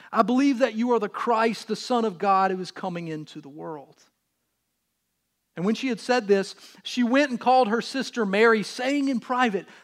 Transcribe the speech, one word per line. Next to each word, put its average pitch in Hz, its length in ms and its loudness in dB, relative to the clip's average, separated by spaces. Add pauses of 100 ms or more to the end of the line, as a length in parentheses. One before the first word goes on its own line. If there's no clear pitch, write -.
(120)
I 220 100 4
believe 254 360 2
that 233 160 0
you 240 180 0
are 233 60 4
the 202 100 -2
Christ, 226 600 -2
the 214 80 -4
Son 240 280 -2
of 185 140 -4
God, 190 320 2
who 185 100 -4
is 175 100 -10
coming 175 380 -8
into 156 320 -12
the 139 80 -18
world." 156 540 -16 (1500)
And 170 80 -4
when 214 100 2
she 262 140 -4
had 233 120 -4
said 247 260 0
this, 196 280 2 (280)
she - 200 -4
went 262 280 4
and 240 100 -4
called 254 280 4
her 226 120 0
sister 240 460 -4
Mary, 214 360 4
saying 269 460 -2
in 247 120 -2
private, 240 460 0 (180)